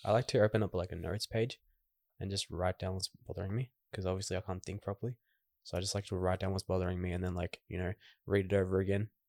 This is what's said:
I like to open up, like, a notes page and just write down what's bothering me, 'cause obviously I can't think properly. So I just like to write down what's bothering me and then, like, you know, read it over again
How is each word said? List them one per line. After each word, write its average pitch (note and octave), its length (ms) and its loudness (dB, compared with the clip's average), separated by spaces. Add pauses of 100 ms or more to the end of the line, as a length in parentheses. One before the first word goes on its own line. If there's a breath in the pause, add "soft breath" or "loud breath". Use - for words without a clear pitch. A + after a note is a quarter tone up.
I G#2 80 2
like A#2 160 4
to B2 140 4
open G#2+ 220 6
up, F#2+ 100 -4
like, F2+ 180 -2
a E2+ 40 -8
notes E2+ 300 -4
page A2+ 320 0 (640)
and F#2+ 100 -4
just G2 200 -4
write F2+ 300 0
down F#2+ 160 -2
what's F#2 140 -4 (180)
bothering G2+ 280 -4
me, B2+ 160 -4 (220)
'cause F#2 120 -4
obviously F#2 320 -2
I F#2 40 -2
can't F#2 220 -6
think G2+ 180 -6
properly. A2+ 340 -4 (480)
So - 140 -6
I F2+ 40 0
just G2+ 140 -2
like G2 120 -2
to G2 100 -4
write F#2 240 2
down F#2+ 100 0
what's F#2+ 120 -2
bothering F2+ 380 0
me F2+ 120 -2
and F2+ 100 -2
then, F2+ 120 -2
like, F2 340 -4
you F#2 80 -6
know, F#2 160 -2 (320 soft breath)
read G2 260 2
it - 20 2
over F#2+ 260 4
again G2+ 300 2 (200)